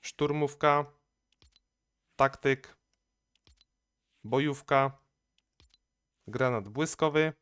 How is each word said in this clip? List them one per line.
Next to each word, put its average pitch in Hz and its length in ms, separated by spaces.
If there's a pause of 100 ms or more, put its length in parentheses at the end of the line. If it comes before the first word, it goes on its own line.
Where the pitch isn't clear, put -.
szturmówka, 147 920 (1200)
taktyk, 135 600 (1500)
bojówka, 135 760 (1300)
granat 117 420
błyskowy 156 720